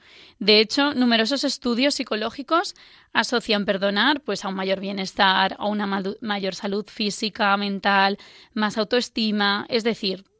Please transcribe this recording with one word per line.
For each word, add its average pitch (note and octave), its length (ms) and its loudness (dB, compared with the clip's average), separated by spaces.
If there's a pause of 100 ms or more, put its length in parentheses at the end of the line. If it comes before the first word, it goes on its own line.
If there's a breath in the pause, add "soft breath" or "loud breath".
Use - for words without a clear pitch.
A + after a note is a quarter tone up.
(380 loud breath)
De G#3+ 220 6
hecho, C#4+ 340 2
numerosos A#3+ 500 2
estudios B3+ 500 0
psicológicos B3 800 -4 (380 loud breath)
asocian A3 540 0
perdonar, G3+ 560 0
pues, G3 220 -6
a G3 40 -4
un F#3+ 60 -6
mayor F#3+ 260 -2
bienestar, F#3+ 800 0
a G3+ 80 -4
una G#3 200 -2
madu-, G3 360 -4
mayor G3+ 320 -4
salud G3+ 340 -4
física, G#3 680 -2
mental, G3 600 2 (360 loud breath)
más G#3+ 240 -2
autoestima. G#3+ 880 0
Es A3 160 0
decir, G3 400 -2 (160)